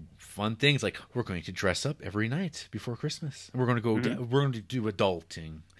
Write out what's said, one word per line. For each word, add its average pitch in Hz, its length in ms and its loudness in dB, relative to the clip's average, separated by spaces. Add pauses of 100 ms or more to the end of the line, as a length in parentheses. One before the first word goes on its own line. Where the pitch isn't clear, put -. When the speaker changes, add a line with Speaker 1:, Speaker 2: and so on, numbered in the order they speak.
(180)
Speaker 1:
fun 107 380 -2
things 143 260 4
like, 101 160 0 (160)
"We're 123 80 0
going 87 220 -4
to 98 80 -10
dress 92 340 2
up 151 160 -4
every 104 260 -2
night 160 440 -4
before 117 240 -6
Christmas. - 560 -8
And 127 80 0
we're 127 80 4
gonna 120 120 4
go, 113 160 4
Speaker 2:
Mm-hmm. 120 320 0
Speaker 1:
we're 135 140 4
gonna 127 180 0
do 117 220 -2
adulting. 87 800 0 (200)